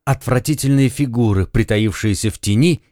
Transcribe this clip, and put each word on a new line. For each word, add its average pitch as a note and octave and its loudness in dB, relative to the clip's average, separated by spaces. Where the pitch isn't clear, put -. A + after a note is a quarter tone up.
отвратительные C3+ 0
фигуры, A#2 0
притаившиеся G#2+ 0
в - -8
тени — A#2+ 0